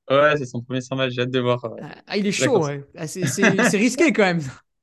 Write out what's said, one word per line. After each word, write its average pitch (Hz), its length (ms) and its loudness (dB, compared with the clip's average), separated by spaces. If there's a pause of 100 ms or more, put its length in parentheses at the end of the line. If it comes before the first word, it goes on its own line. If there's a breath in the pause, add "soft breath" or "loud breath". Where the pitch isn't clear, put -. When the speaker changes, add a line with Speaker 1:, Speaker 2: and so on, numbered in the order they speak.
(100)
Speaker 1:
Ouais, 147 260 4
c'est 139 100 -6
son 120 160 -8
premier 127 180 -6
cent 131 160 -6
miles, 131 140 0
j'ai 123 120 -4
hâte 123 80 -4
de 127 100 0
voir, 123 240 0
euh, 107 160 -10
Speaker 2:
Ah, - 140 -14 (120)
ah, - 100 -6
il 202 100 0
est 202 120 0
Speaker 1:
la - 100 2
Speaker 2:
chaud, - 0 -
Speaker 1:
course. 185 200 2
Speaker 2:
ouais. 143 160 -8 (120)
Ah, 165 100 -8
c'est, 175 200 -6
c'est, 196 380 2
c'est 202 140 2
risqué 254 340 2
quand 220 120 2
même. 175 180 2
Speaker 1:
<laughs> 131 220 -12 (180)